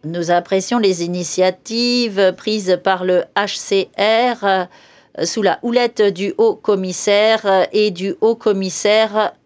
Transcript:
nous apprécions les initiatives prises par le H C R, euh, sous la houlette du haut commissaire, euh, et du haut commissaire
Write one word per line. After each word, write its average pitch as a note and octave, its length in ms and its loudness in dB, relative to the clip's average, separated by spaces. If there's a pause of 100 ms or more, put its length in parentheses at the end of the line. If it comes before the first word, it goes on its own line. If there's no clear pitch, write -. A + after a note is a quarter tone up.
nous E3 260 -4
apprécions F#3+ 480 0
les F#3+ 240 2
initiatives F#3+ 1300 0
prises F#3+ 480 -2
par F#3 180 0
le F3+ 220 0 (100)
H G3+ 220 -4
C - 320 -2 (100)
R, A3+ 460 0
euh, F#3+ 200 2 (600)
sous G#3 180 -4
la F#3+ 200 2
houlette A#3+ 400 0
du G3 360 0
haut A3 160 2
commissaire, G#3 920 0
euh, F#3+ 260 2
et G#3+ 180 2
du F#3 300 -6
haut A3+ 160 2
commissaire G#3 960 0 (140)